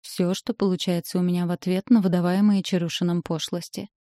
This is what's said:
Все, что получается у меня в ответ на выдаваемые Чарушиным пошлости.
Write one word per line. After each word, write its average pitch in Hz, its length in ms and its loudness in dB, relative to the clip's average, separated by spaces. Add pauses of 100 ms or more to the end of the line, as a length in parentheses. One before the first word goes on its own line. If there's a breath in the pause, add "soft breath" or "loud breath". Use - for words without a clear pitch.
Все, 180 260 -2
что - 200 -6
получается 180 640 -2
у - 20 2
меня 175 240 0
в 175 60 -2
ответ 185 380 -4
на 233 100 8
выдаваемые 185 640 2
Чарушиным 175 580 -2
пошлости. 175 680 -6 (140)